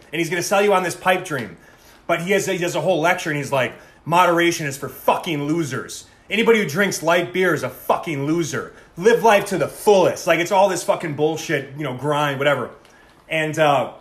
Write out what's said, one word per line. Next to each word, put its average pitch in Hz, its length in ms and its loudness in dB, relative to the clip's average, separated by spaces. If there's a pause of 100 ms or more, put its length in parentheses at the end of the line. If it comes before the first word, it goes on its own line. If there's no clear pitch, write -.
(120)
and 160 80 -4
he's 160 100 -4
gonna 175 140 -2
sell 202 180 2
you 208 120 4
on 180 100 2
this 170 120 -4
pipe 185 280 0
dream. 117 320 -8 (520)
But 165 140 0
he 180 100 -4
has, 196 160 2
he 185 100 -2
does 170 180 -4
a 160 60 -2
whole 170 180 0
lecture, 175 300 0
and 147 80 -4
he's 139 140 -8
like, 127 220 -2 (320)
"Moderation 170 600 2
is 139 100 -6
for 123 120 -10
fucking - 560 -2
losers. 135 600 -4 (240)
Anybody 214 320 4
who 185 60 -2
drinks 165 340 -2
light 170 300 2
beer 180 220 2
is 143 100 -2
a 123 60 -4
fucking - 560 -4
loser. 143 480 -4 (240)
Live 196 260 4
life 208 220 4
to 190 120 -4
the 143 100 0
fullest." 185 600 2
Like, 165 120 2
it's 175 120 -4
all 196 160 6
this 185 160 -4
fucking 170 320 -2
bullshit, 147 640 -2
you 156 60 -8
know, 131 120 -6
grind, 143 440 -2
whatever. 135 320 0 (580)
And, 156 280 -4
uh, 143 440 2